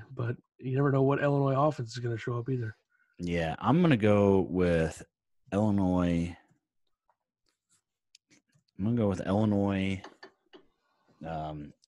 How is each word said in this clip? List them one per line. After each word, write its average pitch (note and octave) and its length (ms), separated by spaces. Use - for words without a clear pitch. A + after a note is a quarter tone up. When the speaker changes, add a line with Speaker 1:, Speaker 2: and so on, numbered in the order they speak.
Speaker 1:
but A#2+ 220
you B2+ 180
never C#3 160
know C3+ 100
what C#3 180
Illinois C#3 380
offense C#3 320
is A#2+ 80
gonna A#2+ 180
show A#2+ 200
up A#2+ 120
either. A#2+ 280
Speaker 2:
Yeah, E2+ 400
I'm C#3 220
gonna D#3+ 160
go G2+ 520
with E2+ 540
Illinois. F2+ 840
I'm F#2+ 60
gonna A#2+ 120
go A2 100
with F#2 180
Illinois, G2 760
um, D#2 460